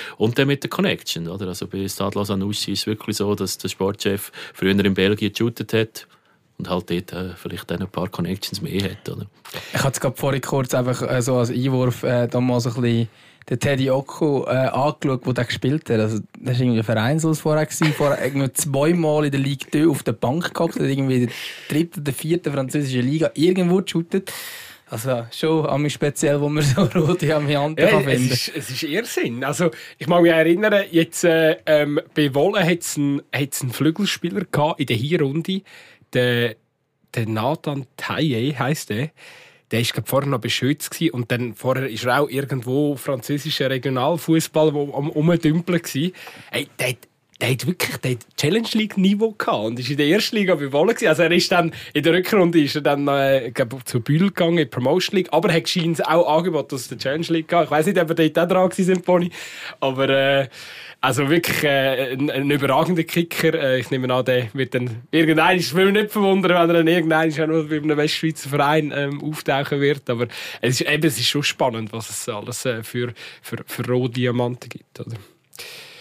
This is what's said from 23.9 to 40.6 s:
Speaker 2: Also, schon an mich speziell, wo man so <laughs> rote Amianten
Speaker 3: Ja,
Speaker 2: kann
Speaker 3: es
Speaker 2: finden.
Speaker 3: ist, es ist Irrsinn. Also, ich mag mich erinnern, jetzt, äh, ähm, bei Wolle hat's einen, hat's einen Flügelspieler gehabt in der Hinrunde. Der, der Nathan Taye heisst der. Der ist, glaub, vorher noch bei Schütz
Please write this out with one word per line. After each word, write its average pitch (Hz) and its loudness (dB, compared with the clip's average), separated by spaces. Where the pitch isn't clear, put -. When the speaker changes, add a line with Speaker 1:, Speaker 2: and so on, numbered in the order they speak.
Speaker 2:
Also, 120 -4
schon 160 0
an 139 0
mich 147 0
speziell, 147 0
wo 147 0
man 151 2
so 143 4
<laughs> - 2
rote 160 2
Amianten 147 0
Speaker 3:
Ja, 180 6
Speaker 2:
kann 165 4
Speaker 3:
es 131 2
Speaker 2:
finden. 127 2
Speaker 3:
ist, - -4
es 127 -8
ist 127 -8
Irrsinn. 147 -4
Also, 156 0
ich 127 -10
mag 170 6
mich 170 8
erinnern, 190 4
jetzt, 165 0
äh, 160 4
ähm, 147 4
bei 143 2
Wolle 190 2
hat's 170 0
einen, 143 0
hat's 139 -4
einen 127 -4
Flügelspieler 175 -2
gehabt 151 0
in 143 -2
der 123 -2
Hinrunde. 160 -2
Der, 120 0
der 117 -4
Nathan 135 -4
Taye 127 -2
heisst 135 -2
der. 120 -4
Der 120 0
ist, 113 0
glaub, 113 -6
vorher 139 0
noch 131 -2
bei 120 -6
Schütz - -2